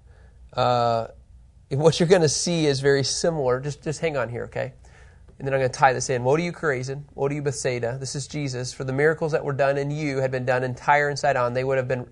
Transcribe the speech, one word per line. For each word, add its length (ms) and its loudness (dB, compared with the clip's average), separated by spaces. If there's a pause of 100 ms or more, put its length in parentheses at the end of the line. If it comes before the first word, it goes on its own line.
(520)
Uh, 540 2 (640)
what 300 2
you're 80 4
gonna 200 6
see 380 0
is 140 2
very 240 4
similar. 560 0
Just, 240 -8
just 160 -6
hang 160 -2
on 120 -2
here, 160 -8
okay? 280 -6 (640)
And 80 -8
then 80 0
I'm 60 2
gonna 80 2
tie 240 4
this 180 -4
in. 140 0
"Woe 120 4
to 60 -2
you, 100 -4
Chorazin! 520 -4 (100)
Woe 140 -2
to 60 -2
you, 60 -4
Bethsaida!" 600 -4
This 160 -8
is 100 -8
Jesus. 480 -6
"For 80 -10
the 100 -4
miracles 400 2
that 120 -2
were 80 -2
done 260 2
in 140 -4
you 260 -4
had 140 0
been 120 -4
done 200 0
in 100 -4
Tyre 340 2
and 80 -4
Sidon, 380 0
they 80 0
would 160 0
have 80 -2
been, 260 -4